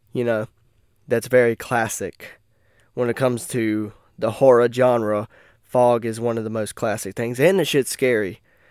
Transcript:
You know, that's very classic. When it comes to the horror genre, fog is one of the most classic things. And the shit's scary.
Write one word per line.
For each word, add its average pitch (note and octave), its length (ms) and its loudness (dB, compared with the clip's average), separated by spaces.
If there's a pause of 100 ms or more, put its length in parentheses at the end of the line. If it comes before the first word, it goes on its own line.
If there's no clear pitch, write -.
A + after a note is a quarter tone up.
(140)
You B2 100 -2
know, A2+ 240 -2 (600)
that's A#2 200 -2
very A#2+ 280 4
classic. - 840 -8 (540)
When B2 160 -2
it A2+ 60 -4
comes B2 340 -2
to G#2+ 440 -2 (260)
the A2 120 0
horror A#2+ 400 6
genre, A2+ 560 0 (360)
fog A#2+ 420 2
is A2+ 140 -6
one A#2 180 -4
of A2+ 60 -4
the A2 80 -8
most A2 240 -6
classic G#2+ 400 -6
things. A#2+ 240 -4
And F#3 180 4
the E3 80 0
shit's C3+ 240 0
scary. G#2+ 500 0 (320)